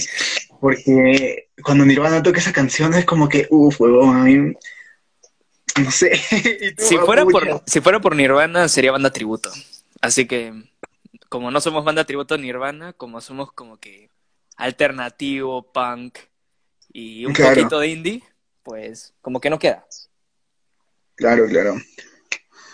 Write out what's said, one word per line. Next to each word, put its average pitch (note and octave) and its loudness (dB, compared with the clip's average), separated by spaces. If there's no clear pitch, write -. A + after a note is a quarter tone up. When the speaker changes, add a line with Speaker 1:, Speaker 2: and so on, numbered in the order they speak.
Speaker 1:
porque C3 2
cuando C#3+ 4
Nirvana D3 4
toca F3 2
esa F3+ -2
canción D#3 0
es F3+ 2
como F3 2
que, C#3+ 0
uf, D3 4
huevón, B2 6
a B2+ 4
mí, C#3 4
no C3 0
sé. F3+ 2
<laughs> - -4
Y G3+ -6
tú, G#3+ -6
Speaker 2:
Si E3+ 4
Speaker 1:
ah, - 2
Speaker 2:
fuera A#3 4
por, F3+ 4
Speaker 1:
pucha. D3 -6
Speaker 2:
si - 0
fuera F#3+ 2
por F#3 0
Nirvana, D3+ 2
sería C3 2
banda C3+ 0
tributo. A2 -8
Así - -2
que, A#2 -8
como B2 -10
no C#3+ -2
somos D#3 -6
banda D#3 -2
tributo C#3+ -8
a D3+ -6
Nirvana, C#3 -10
como A#2 -20
somos C3+ -16
como A2+ -20
que G2+ -20
alternativo, C3 -6
punk B2 -8
y A2+ -16
un C#3+ -6
Speaker 1:
Claro. D3 4
Speaker 2:
poquito A#3 0
de D3+ -2
indie, E3 -10
pues, A2 -18
como B2+ -10
que C#3+ -4
no D#3 -4
queda. D#3 -4
Speaker 1:
Claro, A#2 2
claro. F#2+ 0